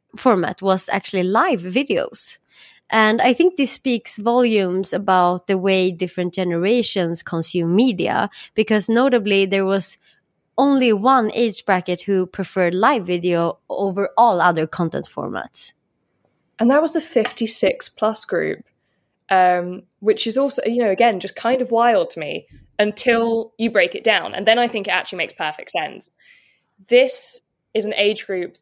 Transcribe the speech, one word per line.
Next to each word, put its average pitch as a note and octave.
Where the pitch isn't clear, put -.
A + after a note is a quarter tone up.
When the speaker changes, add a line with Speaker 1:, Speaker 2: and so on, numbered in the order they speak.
Speaker 1:
format F#3+
was F#3+
actually F#3+
live A3
videos. F#3+
And A3
I B3+
think F4+
this C#4
speaks -
volumes G#3
about F3+
the G3
way F#3
different F3
generations F3+
consume E3+
media, G3+
because G#3+
notably A3
there F#3+
was F#3+
only C4
one A3
age A3+
bracket F3+
who F#3+
preferred F3+
live G#3+
video F3
over G3
all F#3+
other D#3+
content D#3+
formats. -
Speaker 2:
And A#3
that C#4+
was D#4+
the D#4+
fifty-six -
plus -
group, D#2
um, F3+
which G#3+
is A3
also, C#4
you A#3+
know, G#3
again, G3+
just -
kind B3
of A#3
wild A3+
to -
me -
until A3+
you A3+
break F3
it -
down. F3+
And G3+
then A3+
I A#3+
think G#3
it G3+
actually F3+
makes -
perfect -
sense. -
This B3+
is G#3+
an G#3+
age G#3
group F3+